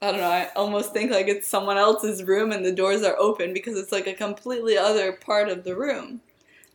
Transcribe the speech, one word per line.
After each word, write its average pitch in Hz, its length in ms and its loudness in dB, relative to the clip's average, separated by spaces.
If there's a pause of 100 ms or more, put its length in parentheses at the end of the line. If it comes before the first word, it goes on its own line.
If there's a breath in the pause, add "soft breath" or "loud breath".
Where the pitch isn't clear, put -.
I 202 100 0
don't 196 100 -2
know, 175 80 2
I 180 260 0
almost 208 380 -2
think, 214 180 0
like, 196 160 2
it's 202 200 -2
someone 196 300 0
else's 214 460 2
room 208 280 2
and 196 140 -4
the 185 60 2
doors 196 320 2
are 185 140 2
open 190 360 0
because 202 240 -6
it's, 190 140 -6
like, 196 160 -2
a 190 60 -6
completely 214 640 -2
other 196 340 2
part 208 380 0
of 180 140 -6
the 180 120 -6
room. 247 460 -6 (540 soft breath)